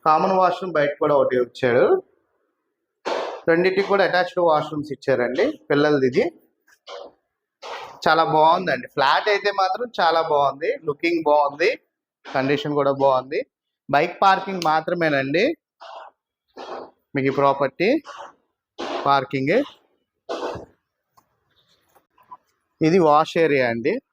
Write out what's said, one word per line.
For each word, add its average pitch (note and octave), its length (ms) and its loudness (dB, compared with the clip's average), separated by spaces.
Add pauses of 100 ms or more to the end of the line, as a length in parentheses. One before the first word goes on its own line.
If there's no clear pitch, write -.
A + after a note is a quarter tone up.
కామన్ E3 340 2
వాష్‌రూమ్ F3+ 380 0
బయట C#3+ 140 0 (100)
కూడా D3 160 2
ఒకటి C3 260 2
ఇచ్చాడు. B2 400 0 (1700)
రెండింటికి F#3 420 2
కూడా G3 160 2
అటాచ్డ్ F3+ 320 -2 (120)
వాష్‌రూమ్స్ D3+ 440 -4
ఇచ్చారండి B2+ 500 0 (240)
పిల్లలది C#3+ 420 2
ఇది. F#3 120 2 (1800)
చాలా E3 200 4 (100)
బాగుందండి. D#3 600 2
ఫ్లాట్ D3 400 0
అయితే G3+ 160 -2 (100)
మాత్రం F#3+ 260 -2 (140)
చాలా E3 200 2 (120)
బాగుంది, C#3+ 380 0 (180)
లుకింగ్ E3+ 420 -2
బాగుంది, D3 400 2 (640)
కండిషన్ C#3+ 460 -2
కూడా C#3 120 2 (120)
బాగుంది. C3+ 360 0 (560)
బైక్ E3+ 280 0
పార్కింగ్ F#3+ 380 0 (100)
మాత్రమేనండి D#3+ 720 0 (1700)
మీకు C3+ 180 0
ఈ C3+ 100 -4
ప్రాపర్టీ C#3 460 0 (1200)
పార్కింగ్. C#3 480 0 (3250)
ఇది E3 120 4 (100)
వాష్ D3+ 340 4
ఏరియా C#3+ 300 2
అండి A#2 200 -2 (200)